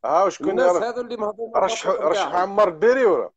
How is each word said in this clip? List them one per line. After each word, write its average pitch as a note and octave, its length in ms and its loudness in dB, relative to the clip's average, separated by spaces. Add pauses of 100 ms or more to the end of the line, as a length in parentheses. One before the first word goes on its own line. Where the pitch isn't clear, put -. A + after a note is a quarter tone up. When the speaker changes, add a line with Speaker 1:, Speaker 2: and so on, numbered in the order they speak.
Speaker 1:
ها، D#3+ 180 2
وشكون D#3+ 260 -2
Speaker 2:
الناس - 160 2
Speaker 1:
يعرف؟ F3+ 180 2
Speaker 2:
هذو A#3+ 180 -6
اللي A#3+ 160 -10
مهضوم G#3+ 380 -8
Speaker 1:
رشحوا، F#3+ 380 -2
Speaker 2:
الحقوق D3+ 160 -2
Speaker 1:
رشحوا F3 200 -2
Speaker 2:
نتاعهم. F3+ 220 -2
Speaker 1:
عمار G3+ 160 4
البيري A#3 380 2
ولا؟ B2 320 2